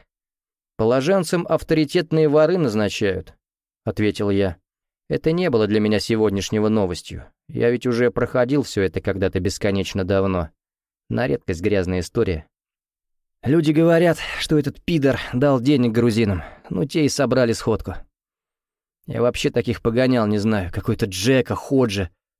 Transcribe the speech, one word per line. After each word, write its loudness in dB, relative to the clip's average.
«Положенцем 0
авторитетные 0
воры 4
назначают», — -2
ответил -2
я. 0
Это 0
не 0
было 2
для 2
меня 2
сегодняшнего 0
новостью. -4
Я 0
ведь -2
уже 2
проходил 0
все -4
это -2
когда-то -2
бесконечно -2
давно. 0
На -2
редкость -4
грязная 0
история. -4
«Люди 2
говорят, 4
что 0
этот -2
пидор 0
дал 2
денег 2
грузинам. 2
Ну, -2
те 0
и 2
собрали 0
сходку. -2
Я -6
вообще 0
таких -2
погонял 2
не 2
знаю. 0
Какой-то -2
Джека, 0
Ходжа. 0